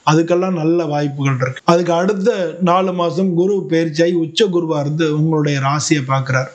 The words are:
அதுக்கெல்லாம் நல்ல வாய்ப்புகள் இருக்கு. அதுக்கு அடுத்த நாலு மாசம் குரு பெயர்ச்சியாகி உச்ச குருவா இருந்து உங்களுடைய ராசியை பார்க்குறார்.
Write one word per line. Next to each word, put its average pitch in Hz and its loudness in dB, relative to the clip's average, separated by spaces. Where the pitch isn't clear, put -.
அதுக்கெல்லாம் 175 2
நல்ல 165 0
வாய்ப்புகள் 143 -2
இருக்கு. 127 -4
அதுக்கு 170 2
அடுத்த 190 0
நாலு 185 2
மாசம் 175 0
குரு 185 0
பெயர்ச்சியாகி 165 2
உச்ச 170 0
குருவா 165 0
இருந்து 151 0
உங்களுடைய 147 0
ராசியை 143 0
பார்க்குறார். 131 -2